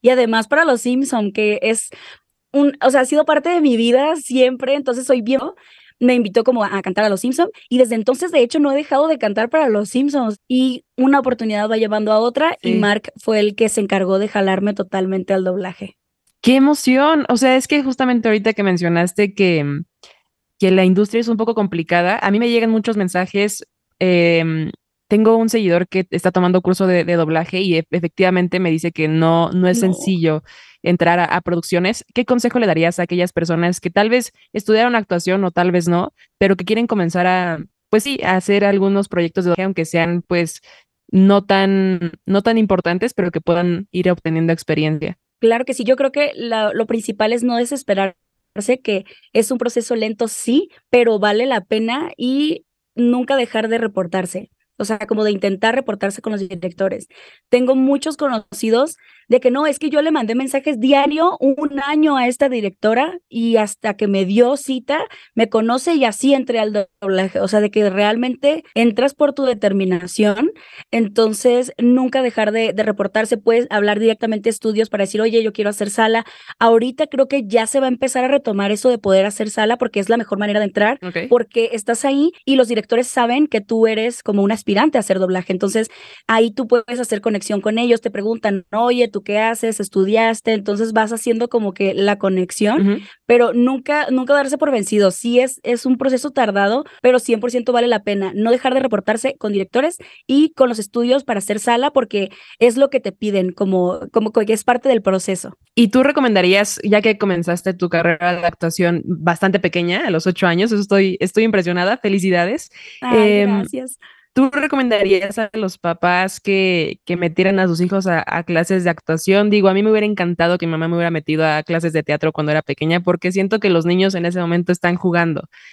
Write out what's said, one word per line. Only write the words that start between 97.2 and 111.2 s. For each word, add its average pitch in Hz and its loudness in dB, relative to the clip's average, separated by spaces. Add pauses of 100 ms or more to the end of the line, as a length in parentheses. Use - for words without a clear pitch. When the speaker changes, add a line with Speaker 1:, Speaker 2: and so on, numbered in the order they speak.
Speaker 1:
por 240 -4
ciento 247 -2
vale 240 2
la 220 0
pena. 196 -4
No 220 0
dejar 254 0
de 269 2
reportarse 220 -2
con 214 -6
directores 240 -2 (300)
y 294 4
con 254 4
los 220 -6
estudios 240 0
para 208 -4
hacer 208 -4
sala, 247 0
porque 202 -2 (300)
es 233 4
lo 269 4
que 269 0
te 196 -6
piden, 196 -2
como, 185 -2 (120)
como 220 0
que 220 2
es 214 -4
parte 240 0
del 226 2
proceso. 190 -4 (180)
Speaker 2:
¿Y 233 4
tú 262 4
recomendarías, 208 2
ya 208 2
que 214 2
comenzaste 180 -2
tu 175 -4
carrera 170 0
de 175 -6
actuación 170 -2
bastante 180 -2
pequeña, 175 -2
a - -2
los 160 -2
ocho 185 0
años, 185 0
eso 208 0
estoy, 196 2
estoy 202 0